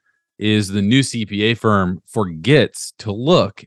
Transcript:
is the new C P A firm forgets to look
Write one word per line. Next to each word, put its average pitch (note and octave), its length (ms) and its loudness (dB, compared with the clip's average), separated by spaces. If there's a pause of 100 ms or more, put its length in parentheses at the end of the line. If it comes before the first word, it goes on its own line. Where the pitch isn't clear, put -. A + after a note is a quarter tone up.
(380)
is G#2+ 320 0
the G2+ 120 -2
new A#2+ 220 2
C A#2 220 -6
P G2+ 180 -4
A A2+ 100 2
firm G2 520 0
forgets G2+ 920 0
to G#2 160 -8
look A#2+ 540 0